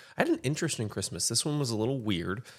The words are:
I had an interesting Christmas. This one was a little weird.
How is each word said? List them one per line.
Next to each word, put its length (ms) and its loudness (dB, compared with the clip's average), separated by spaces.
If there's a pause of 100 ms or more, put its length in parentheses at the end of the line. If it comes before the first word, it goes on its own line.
(180)
I 60 6
had 60 2
an 120 2
interesting 480 0
Christmas. 380 -2
This 180 2
one 140 0
was 100 0
a 80 0
little 220 2
weird. 420 -2 (160)